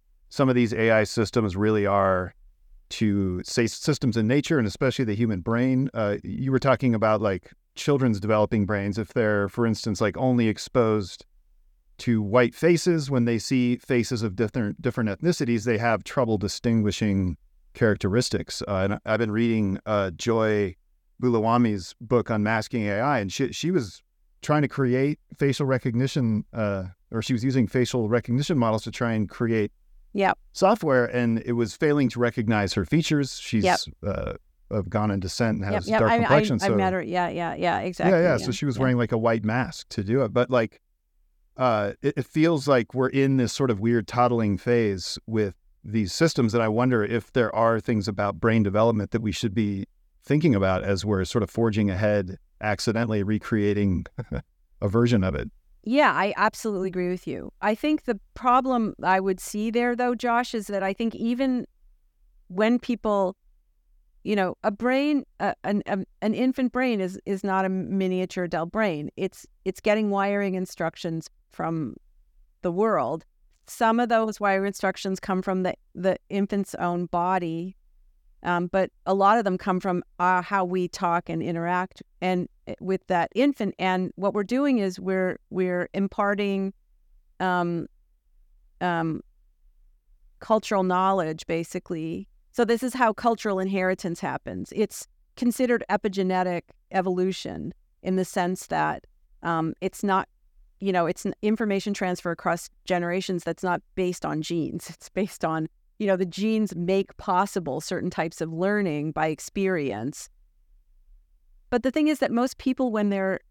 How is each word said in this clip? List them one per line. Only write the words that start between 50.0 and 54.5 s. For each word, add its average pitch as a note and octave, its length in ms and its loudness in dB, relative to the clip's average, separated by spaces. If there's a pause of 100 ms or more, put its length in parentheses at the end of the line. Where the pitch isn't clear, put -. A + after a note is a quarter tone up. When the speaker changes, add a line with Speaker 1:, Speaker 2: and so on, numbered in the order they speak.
Speaker 1:
thinking D3+ 320 2
about F#2+ 280 2
as G2 220 -2
we're G2 200 0
sort A2 180 0
of - 80 -2
forging A2 400 0
ahead, G2 480 0 (220)
accidentally G#2+ 640 0
recreating G#2 840 0 (360)
<laughs> - 380 -20